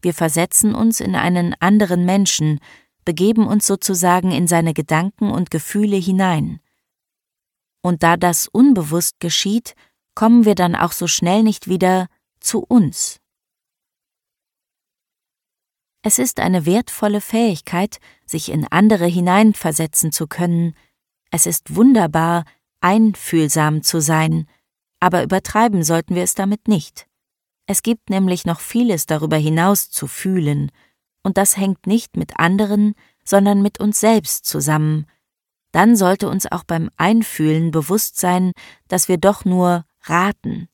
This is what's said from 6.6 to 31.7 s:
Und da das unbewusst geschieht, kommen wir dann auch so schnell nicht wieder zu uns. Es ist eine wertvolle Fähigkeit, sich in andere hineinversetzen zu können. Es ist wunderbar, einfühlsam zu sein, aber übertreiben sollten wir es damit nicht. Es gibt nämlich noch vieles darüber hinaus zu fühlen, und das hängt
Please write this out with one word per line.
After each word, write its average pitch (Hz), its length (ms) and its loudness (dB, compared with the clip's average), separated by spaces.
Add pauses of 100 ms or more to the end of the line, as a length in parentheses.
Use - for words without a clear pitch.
Und 175 220 -2
da 170 140 4
das 175 300 -2
unbewusst 180 720 2
geschieht, 196 540 -4 (420)
kommen 226 300 6
wir 208 100 4
dann 175 200 0
auch 175 160 -2
so - 160 -6
schnell 185 360 0
nicht 214 240 -2
wieder 185 400 0 (320)
zu - 200 -4
uns. - 640 0 (2750)
Es - 180 0
ist 247 200 -2
eine 175 260 0
wertvolle 208 560 0
Fähigkeit, 214 800 -2 (260)
sich - 240 -8
in 151 200 -2
andere 190 360 4
hineinversetzen 175 1080 0
zu 156 160 -6
können. 170 480 -2 (560)
Es - 140 -2
ist 160 300 -6
wunderbar, 170 680 2 (360)
einfühlsam 160 1000 2
zu 165 200 -2
sein, 160 460 0 (520)
aber 180 240 0
übertreiben 196 600 0
sollten 165 320 -2
wir 180 80 -2
es 180 120 -4
damit 202 320 -4
nicht. - 400 -4 (580)
Es - 180 -4
gibt - 260 -4
nämlich 190 360 0
noch 170 140 -4
vieles 233 460 -2
darüber 156 320 -2
hinaus 160 520 0
zu - 180 -8
fühlen, 147 640 -2 (500)
und 190 160 -2
das 196 200 0
hängt 196 280 -4